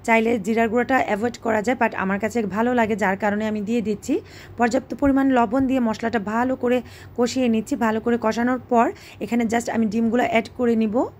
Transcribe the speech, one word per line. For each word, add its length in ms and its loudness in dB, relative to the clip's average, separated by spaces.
চাইলে 240 4
জিরার 260 2
গুঁড়াটা 260 2
অ্যাভয়েড 280 -2
করা 200 0
যায়, 160 0
but 120 2
আমার 200 -2
কাছে 140 -2
ভালো 220 2
লাগে, 240 2
যার 200 0
কারণে 280 0
আমি 180 -4
দিয়ে 180 0
দিচ্ছি। 260 -4
পর্যাপ্ত 320 0
পরিমাণ 240 4
লবণ 320 2
দিয়ে 180 2
মশলাটা 320 -2
ভালো 200 0
করে 140 2
কষিয়ে 360 2
নিচ্ছি। 200 -2
ভালো 200 2
করে 200 2
কষানোর 360 0
পর 140 6
এখানে 280 0
just 240 -2
আমি 180 2
ডিমগুলো 380 2
অ্যাড 160 0
করে 260 2
নিব। 140 0